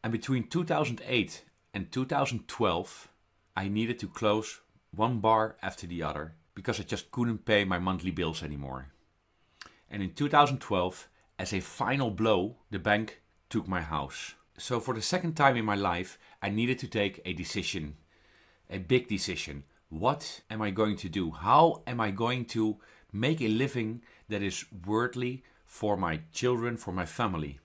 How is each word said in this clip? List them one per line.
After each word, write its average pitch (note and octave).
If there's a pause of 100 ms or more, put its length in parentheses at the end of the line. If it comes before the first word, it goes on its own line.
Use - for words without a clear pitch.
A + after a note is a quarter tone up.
And A2+
between B2
two E3+
thousand D3+
eight - (300)
and F#2+
two C3
thousand C3+
twelve, F2+ (460)
I G2
needed A2+
to G2+
close A2 (300)
one A2+
bar A2
after F#2
the E2+
other, D2+ (200)
because G#2
I -
just -
couldn't A#2
pay G#2
my F#2
monthly F2+
bills D#2+
anymore. C#2 (1000)
And G2+
in F#2
two C#3+
thousand C#3
twelve, F#2 (300)
as F#2
a F#2+
final B2+
blow, G#2 (140)
the G2
bank G#2+ (260)
took F#2+
my F#2
house. D#2 (220)
So B2
for B2+
the A2
second E3+
time C#3
in A2+
my G#2
life, F#2 (240)
I G2+
needed A#2+
to -
take G2+
a F#2
decision, F2 (720)
a G2
big B2
decision. D#2+ (240)
What A#2+
am A2
I G#2
going G#2
to F#2+
do? E2+
How A#2
am A#2+
I G#2+
going A#2
to A2 (340)
make C3+
a A2+
living A#2 (260)
that G#2
is F#2+ (200)
worthy B2 (220)
for G#2
my E2 (120)
children, A#2+
for G2
my F2+
family? D#2+